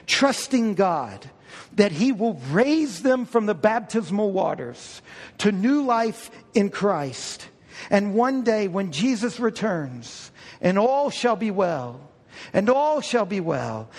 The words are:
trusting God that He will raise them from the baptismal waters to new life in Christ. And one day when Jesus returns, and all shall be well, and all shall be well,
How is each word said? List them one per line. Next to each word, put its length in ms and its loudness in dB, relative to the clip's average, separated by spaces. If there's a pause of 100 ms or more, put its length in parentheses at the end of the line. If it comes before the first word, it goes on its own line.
trusting 680 2
God 560 -2 (440)
that 180 4
He 180 2
will 240 0 (160)
raise 520 2
them 240 2
from 200 0
the 80 0
baptismal 760 0
waters 720 -4 (360)
to 140 4
new 300 2
life 480 -2 (240)
in 160 2
Christ. 760 -4 (420)
And 240 2
one 280 2
day 240 2
when 260 -2
Jesus 460 -2
returns, 920 -4 (300)
and 180 2
all 320 2
shall 260 0
be 140 -2
well, 500 -2 (520)
and 160 2
all 320 4
shall 240 0
be 160 -4
well, 480 -4 (100)